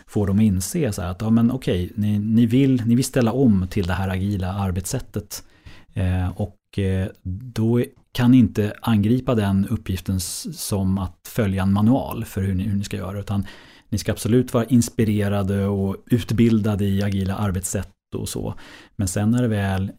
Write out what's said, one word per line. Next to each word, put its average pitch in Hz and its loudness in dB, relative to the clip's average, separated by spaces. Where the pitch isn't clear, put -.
få 101 -2
dem 98 2
att 110 6
inse 107 0
så 95 -6
här 87 -4
att, 92 -8
ja, 110 -2
men 117 4
okej, 98 -2
ni, 104 0
ni 110 4
vill, 131 4
ni 117 4
vill 131 2
ställa 117 0
om 113 4
till 98 -2
det 90 -2
här 95 -2
agila 95 -2
arbetssättet. 98 -6
Eh, 90 -2
och, - -8
eh, 95 -2
då 113 2
kan 120 2
ni 131 10
inte 104 2
angripa 117 2
den 98 2
uppgiften 98 -4
s-, - -8
som 95 0
att - -8
följa 95 -2
en 98 2
manual 113 2
för - -6
hur 98 -2
ni, 92 -2
hur 104 -2
ni 101 -2
ska - -8
göra, 98 -8
utan 98 -4
ni 107 -4
ska 107 -4
absolut 123 0
vara 117 2
inspirerade 101 0
och 98 0
utbildade 107 2
i 98 0
agila 98 -2
arbetssätt 95 -4
och 107 -6
så. - -6
Men 98 -2
sen 104 0
när 123 2
det 123 0
väl 98 -2